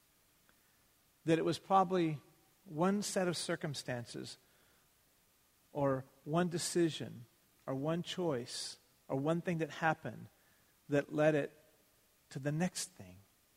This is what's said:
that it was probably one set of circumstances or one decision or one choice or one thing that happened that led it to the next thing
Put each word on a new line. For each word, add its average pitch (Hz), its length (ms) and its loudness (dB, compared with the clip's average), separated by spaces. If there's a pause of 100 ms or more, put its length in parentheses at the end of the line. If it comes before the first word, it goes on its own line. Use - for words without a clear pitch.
(1300)
that 160 140 4
it 165 60 0
was 170 120 0
probably 180 600 2 (480)
one 185 360 2
set 190 260 0
of 165 100 -2
circumstances 127 1000 -6 (1300)
or 135 320 0 (220)
one 170 240 2
decision 151 760 0 (400)
or 135 80 -2
one 156 300 -2
choice 147 720 -4 (300)
or 139 80 -2
one 156 260 2
thing 170 180 0
that 156 120 -2
happened 120 560 -2 (640)
that 143 240 2
led 156 220 6
it 143 160 0 (800)
to 147 80 -8
the 139 120 -2
next 170 440 -2
thing 92 200 -18 (420)